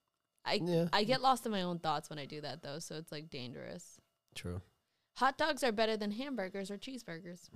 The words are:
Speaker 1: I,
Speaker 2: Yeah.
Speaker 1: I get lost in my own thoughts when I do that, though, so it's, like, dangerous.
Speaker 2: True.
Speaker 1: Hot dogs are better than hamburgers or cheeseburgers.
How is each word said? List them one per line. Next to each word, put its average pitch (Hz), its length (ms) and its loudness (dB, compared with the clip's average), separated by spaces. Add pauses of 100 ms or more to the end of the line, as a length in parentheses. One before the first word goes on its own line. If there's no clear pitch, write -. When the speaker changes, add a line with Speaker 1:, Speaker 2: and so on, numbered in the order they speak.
(440)
Speaker 1:
I, 131 180 4
Speaker 2:
Yeah. 170 300 4
Speaker 1:
I 208 120 6
get 254 160 4
lost 254 260 4
in 226 60 0
my 196 100 2
own 180 160 0
thoughts 156 320 -2
when 151 80 -8
I 139 80 -8
do 151 140 -8
that, 147 220 -8
though, 143 180 -6
so 160 160 -10
it's, 160 160 -10
like, 156 180 -10
dangerous. 143 720 -10 (340)
Speaker 2:
True. 87 260 -4 (560)
Speaker 1:
Hot 262 220 4
dogs 302 240 2
are 247 100 6
better 220 240 2
than 208 160 -2
hamburgers 202 580 -4
or 202 80 -6
cheeseburgers. 175 760 -12